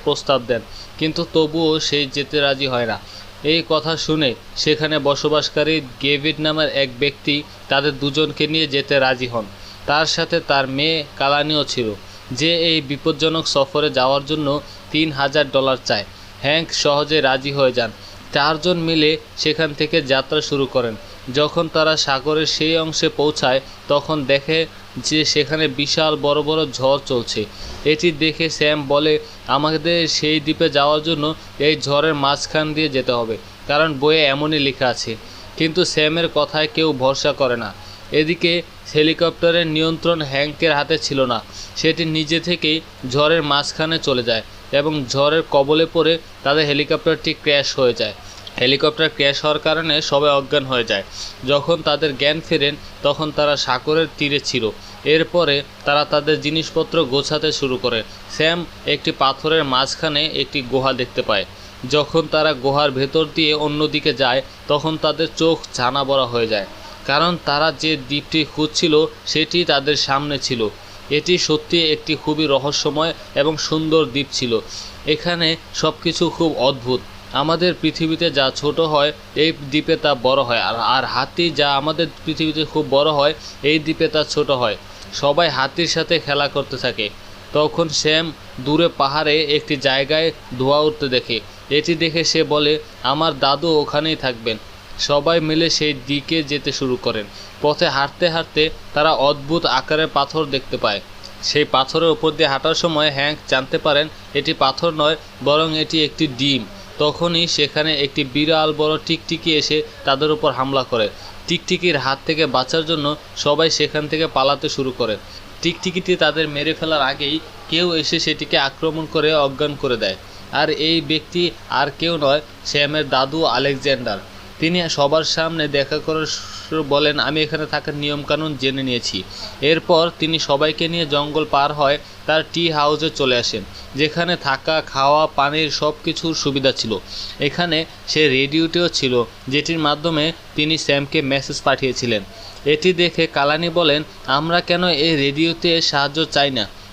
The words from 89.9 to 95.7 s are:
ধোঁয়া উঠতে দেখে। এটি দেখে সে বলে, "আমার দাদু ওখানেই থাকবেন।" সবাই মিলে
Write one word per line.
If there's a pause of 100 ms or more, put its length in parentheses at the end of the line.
ধোঁয়া
উঠতে
দেখে। (300)
এটি
দেখে
সে
বলে, (240)
"আমার
দাদু
ওখানেই
থাকবেন।" (420)
সবাই
মিলে